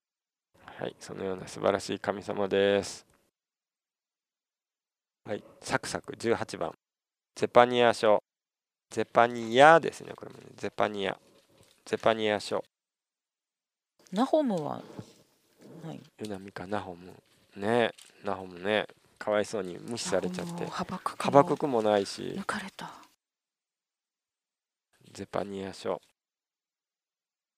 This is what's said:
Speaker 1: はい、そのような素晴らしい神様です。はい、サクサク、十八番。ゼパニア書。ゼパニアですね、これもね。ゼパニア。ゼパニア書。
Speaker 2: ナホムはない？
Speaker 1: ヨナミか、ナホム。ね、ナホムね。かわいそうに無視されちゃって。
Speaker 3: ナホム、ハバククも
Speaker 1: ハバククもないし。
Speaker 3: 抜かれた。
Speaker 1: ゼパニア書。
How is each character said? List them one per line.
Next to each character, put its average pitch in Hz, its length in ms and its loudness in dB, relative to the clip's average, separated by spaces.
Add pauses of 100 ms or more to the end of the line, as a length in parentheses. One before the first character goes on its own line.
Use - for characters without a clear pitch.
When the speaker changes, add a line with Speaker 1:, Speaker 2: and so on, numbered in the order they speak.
(640)
Speaker 1:
は - 220 -12
い、 - 120 -10
そ - 160 -16
の 95 100 -10
よ 95 100 -6
う - 20 -10
な 92 100 -14
素 - 140 -14
晴 98 120 2
ら 98 60 -2
し 104 160 -6
い 98 60 -4
神 101 220 -4
様 101 260 -4
で 98 340 2
す。 - 240 -14 (2250)
は 110 100 -8
い、 - 100 -10 (160)
サ - 180 -2
ク - 100 -12
サ 87 120 -6
ク、 - 160 -12
十 113 180 0
八 104 220 -6
番。 85 160 -6 (640)
ゼ - 100 -2
パ 123 200 8
ニ 123 180 4
ア 117 80 8
書。 107 320 4 (640)
ゼ 110 160 -4
パ 120 220 6
ニ 120 360 2
ア 160 160 12
で - 140 -2
す - 80 -16
ね、 - 160 -14
こ - 80 -18
れ - 60 -14
も - 80 -20
ね。 - 80 -20 (100)
ゼ - 140 -6
パ 107 180 0
ニ 101 180 -2
ア。 - 120 -4 (640)
ゼ - 140 -4
パ 113 160 4
ニ 107 180 0
ア 101 80 0
書。 - 240 -4 (1500)
Speaker 2:
ナ 208 140 -2
ホ 311 180 2
ム 185 220 -2
は - 180 -8 (1040)
な 160 80 -12
い？ 131 80 -16 (180)
Speaker 1:
ヨ 107 100 -10
ナ 98 100 -10
ミ 98 120 -18
か、 90 160 -12
ナ 101 140 -4
ホ 90 140 -12
ム。 90 180 -20 (420)
ね、 110 380 0 (320)
ナ 101 100 -4
ホ 95 120 -10
ム 90 120 -16
ね。 101 280 0 (320)
か - 120 -4
わ 104 120 2
い - 20 -10
そ 107 160 -6
う - 20 -4
に 90 160 -10
無 113 200 -10
視 - 100 -8
さ 95 100 0
れ 90 120 -2
ち - 100 -8
ゃ 87 40 -6
っ - 20 -8
て。 - 60 -10
Speaker 3:
ナ 170 80 -10
ホ - 40 -8
ム、 - 60 -10
ハ - 140 -6
バ 185 140 -10
ク - 160 -8
ク - 40 -12
も - 60 -6
Speaker 1:
ハ 190 60 -2
バ 139 140 8
ク 143 140 -2
ク 160 80 -2
も 120 160 0
な 104 160 4
い 98 80 2
し。 - 160 -10 (160)
Speaker 3:
抜 196 80 -10
か 214 120 -4
れ 190 120 -12
た。 - 200 -14 (2250)
Speaker 1:
ゼ 98 140 -14
パ 92 180 -4
ニ 98 220 -10
ア 92 80 -12
書。 - 260 -6 (1600)